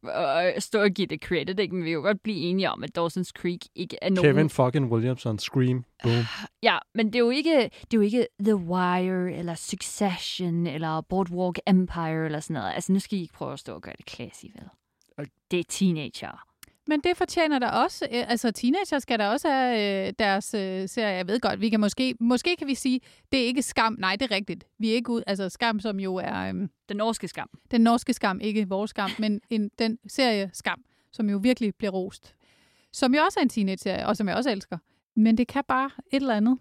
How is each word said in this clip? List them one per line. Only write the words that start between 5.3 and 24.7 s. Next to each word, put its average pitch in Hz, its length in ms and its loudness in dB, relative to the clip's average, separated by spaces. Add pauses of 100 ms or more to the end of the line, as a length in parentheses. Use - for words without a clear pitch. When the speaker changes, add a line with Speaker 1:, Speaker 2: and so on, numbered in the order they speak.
Speaker 2:
Scream, 127 460 0 (180)
boom. 120 200 4 (400)
Speaker 1:
Ja, 190 140 4 (180)
men 226 100 2
det 214 100 -2
er 247 40 2
jo 233 100 4
ikke, 302 340 2
det - 300 -6
er 226 40 4
jo 214 40 6
ikke 208 260 2 (160)
The 214 120 4
Wire 180 760 0
eller 170 220 -6
Succession 175 1120 -4
eller 160 340 -4
Boardwalk 180 680 -2
Empire 170 580 2
eller 151 140 -4
sådan 160 140 -8
noget. 98 200 -4
Altså, 180 200 -2
nu 196 60 2
skal 202 180 -6
I 180 40 -4
ikke 160 120 -12
prøve 135 200 -10
at 139 60 -12
stå - 140 -14
og 80 80 -14
gøre - 160 -14
det - 120 -20
classy, - 360 -14
vel? - 220 -20 (500)
Speaker 2:
Ej. 151 80 -10 (260)
Speaker 1:
Det 180 80 0
er 165 100 -4
teenager. 156 800 -2 (400)
Speaker 3:
Men 302 140 2
det 359 160 0
fortjener 320 420 2
der 240 100 0
også. 285 420 0
Øh, 240 160 -2
altså, 233 240 0
teenager 294 480 0
skal 240 200 -2
der 208 80 2
også 277 220 0
have, 214 580 2
øh, 196 120 -6
deres, 196 340 0
øh, 190 360 -4
serie. 208 260 -2
Jeg 180 120 -4
ved 220 120 0
godt, 196 220 0
vi 220 80 2
kan 220 100 2
måske... 247 400 2
Måske 247 360 2
kan 302 120 -8
vi 269 80 0
sige, 254 240 0 (320)
det 269 100 4
er 233 40 2
ikke 254 160 0
Skam. 226 380 0
Nej, 190 160 0
det 247 160 -2
er 208 40 0
rigtigt. 190 280 -4 (160)